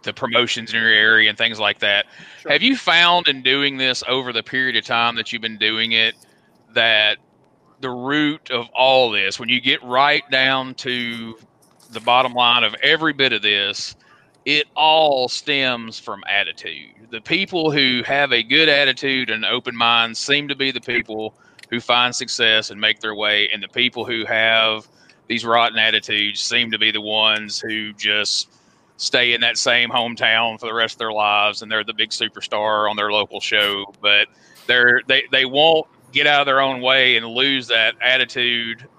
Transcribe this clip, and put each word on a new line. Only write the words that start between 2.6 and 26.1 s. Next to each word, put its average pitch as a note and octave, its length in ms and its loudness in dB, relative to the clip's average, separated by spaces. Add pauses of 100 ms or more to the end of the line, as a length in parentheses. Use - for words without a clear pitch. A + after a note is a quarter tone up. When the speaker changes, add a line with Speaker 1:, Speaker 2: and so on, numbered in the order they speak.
Speaker 1:
you B3+ 140 2
found F3 540 4
in C3+ 120 -4
doing C#3 360 0
this C3 300 -2
over B2 260 -2
the A2 100 -4
period C3 320 -4
of A2 80 0
time A#2 320 0
that A2+ 160 -8
you've A2+ 100 -8
been A2 160 -8
doing A2 360 -2
it A2+ 220 0 (580)
that G#2+ 440 2 (640)
the C3 100 -8
root D3 600 -4
of A#2+ 220 -4
all C3 380 4
this, G2 280 -2
when A#2 100 -8
you B2 120 0
get C3+ 220 0
right C#3 460 2
down C3 460 0
to A#2 640 -8 (540)
the A2+ 100 -12
bottom B2 320 2
line A#2+ 320 2
of G#2+ 80 -4 (100)
every D#3 300 2
bit C3+ 180 2
of G#2+ 100 -2
this, G2+ 540 -2 (500)
it D3 300 0
all D3+ 540 2
stems B2+ 680 -4
from G2+ 280 -12
attitude? E2 640 -4 (200)
The A2+ 100 -12
people E3+ 500 -2
who B2+ 320 0
have C#3 300 0
a A#2 100 2
good D3+ 240 2
attitude C3+ 640 0
and A2 160 -4
open A#2+ 280 -4
mind A#2 440 0
seem C#3+ 320 -2
to C#3 60 -4
be C3+ 160 -2
the B2 100 -8
people A2 520 -6 (360)
who A#2+ 100 -4
find B2 340 0
success A2+ 580 0
and G#2 100 -10
make A2 180 0
their A2 160 -6
way, G#2 380 0
and G2+ 100 -8
the F#2+ 60 -16
people B2 340 -2
who A2+ 220 -6
have A2 600 0 (420)
these A#2 180 -6
rotten A2+ 340 2
attitudes G#2 640 0